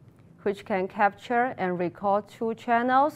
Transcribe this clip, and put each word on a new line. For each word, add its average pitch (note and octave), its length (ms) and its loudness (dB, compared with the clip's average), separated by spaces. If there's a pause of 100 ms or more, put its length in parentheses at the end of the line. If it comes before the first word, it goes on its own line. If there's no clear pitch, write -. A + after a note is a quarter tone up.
(420)
which G3 240 -4
can F#3+ 220 -2
capture A#3 720 0
and F3+ 180 -2
record G3 500 -2
two A3+ 280 -6
channels B3+ 600 2